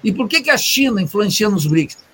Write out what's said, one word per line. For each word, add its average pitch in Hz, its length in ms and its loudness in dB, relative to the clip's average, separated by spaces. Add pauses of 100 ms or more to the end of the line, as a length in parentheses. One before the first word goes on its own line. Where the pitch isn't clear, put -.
E 220 80 2
por 220 160 -2
que 320 140 0
que 302 80 -4
a 277 80 4
China 254 420 0
influencia 202 480 0
nos 170 200 0
brics? 156 300 0 (160)